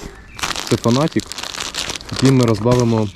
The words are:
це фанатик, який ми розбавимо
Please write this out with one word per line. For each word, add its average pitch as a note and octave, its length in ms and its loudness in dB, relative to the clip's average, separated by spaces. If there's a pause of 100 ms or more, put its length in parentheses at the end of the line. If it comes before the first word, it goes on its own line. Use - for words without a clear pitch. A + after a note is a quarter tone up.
(680)
це A#2 80 2
фанатик, B2 460 2 (920)
який C3 180 2
ми B2+ 140 6
розбавимо A2+ 720 2